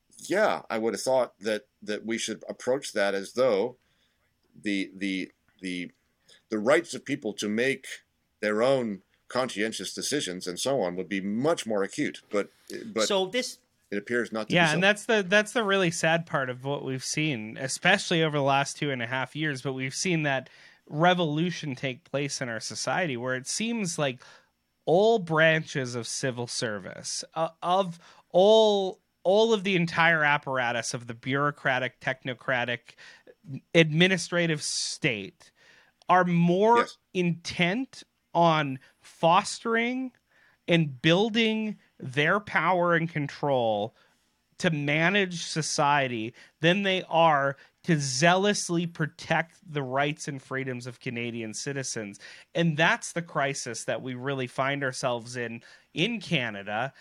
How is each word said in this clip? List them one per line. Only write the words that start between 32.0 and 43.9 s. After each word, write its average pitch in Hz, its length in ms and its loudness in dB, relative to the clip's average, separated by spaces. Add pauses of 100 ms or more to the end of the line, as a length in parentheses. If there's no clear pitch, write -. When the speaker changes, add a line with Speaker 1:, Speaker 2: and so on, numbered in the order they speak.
Speaker 3:
technocratic, 123 920 -4 (800)
administrative 165 880 4
state - 920 -6 (580)
are 180 160 6
more 180 540 6
Speaker 1:
Yes. - 180 -2 (160)
Speaker 3:
intent 180 880 -2 (300)
on 156 460 4 (220)
fostering 233 1080 0 (560)
and 156 340 2
building 220 760 2 (220)
their 147 400 0
power 175 560 2
and 165 140 0
control 123 840 0 (640)